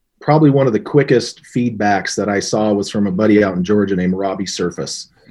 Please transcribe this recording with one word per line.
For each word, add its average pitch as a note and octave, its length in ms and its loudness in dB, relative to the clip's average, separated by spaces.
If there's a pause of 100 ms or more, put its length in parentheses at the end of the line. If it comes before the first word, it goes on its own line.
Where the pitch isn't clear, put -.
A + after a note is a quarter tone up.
(200)
probably D3+ 300 4
one C3+ 160 2
of A#2+ 60 0
the G#2+ 80 -2
quickest C#3 640 0
feedbacks G#2 720 -2
that G2+ 120 -2
I G2+ 120 -2
saw G#2+ 320 -2
was G2+ 180 -2
from G#2 160 -2
a F#2+ 60 -2
buddy G#2 300 4
out F#2+ 140 0
in F2+ 80 -2
Georgia G2+ 320 0
named F#2 180 0
Robbie F#2+ 320 -4
Surface. - 640 -8 (200)